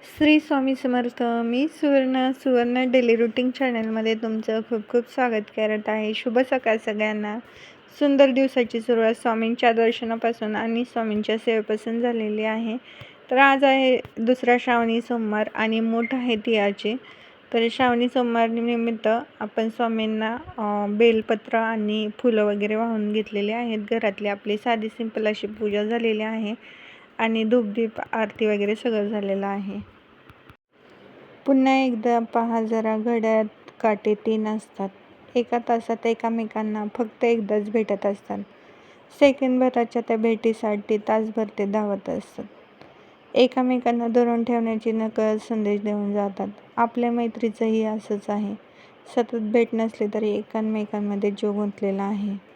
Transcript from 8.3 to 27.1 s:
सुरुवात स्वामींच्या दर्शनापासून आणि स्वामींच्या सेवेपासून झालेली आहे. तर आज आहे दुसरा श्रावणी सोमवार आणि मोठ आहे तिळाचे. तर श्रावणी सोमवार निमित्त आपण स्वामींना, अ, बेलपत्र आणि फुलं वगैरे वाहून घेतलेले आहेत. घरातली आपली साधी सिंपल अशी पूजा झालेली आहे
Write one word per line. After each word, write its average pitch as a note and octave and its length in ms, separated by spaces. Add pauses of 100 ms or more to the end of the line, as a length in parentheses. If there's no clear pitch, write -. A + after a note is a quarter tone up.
सुरुवात A3+ 320
स्वामींच्या A#3 580
दर्शनापासून A3+ 840
आणि A3+ 280
स्वामींच्या G#3+ 540
सेवेपासून A3 640
झालेली A3 420
आहे. A3 340 (540)
तर B3+ 60
आज C#4 260
आहे C4+ 360 (180)
दुसरा A#3+ 420
श्रावणी A#3 420
सोमवार A3 540
आणि A3 240
मोठ A3+ 340
आहे B3 220
तिळाचे. G#3 600 (580)
तर A#3 180
श्रावणी B3 360
सोमवार A#3 420
निमित्त A#3 580 (320)
आपण A3 300
स्वामींना, A3 680 (200)
अ, G#3 320
बेलपत्र A3 680
आणि G#3+ 520 (100)
फुलं A3 260
वगैरे G#3 300
वाहून A3 380
घेतलेले G#3 400
आहेत. A#3 260 (120)
घरातली G#3+ 360
आपली G3+ 300
साधी A3 300
सिंपल A3 400
अशी G#3+ 200
पूजा G#3 360
झालेली A3+ 380
आहे A3 340 (600)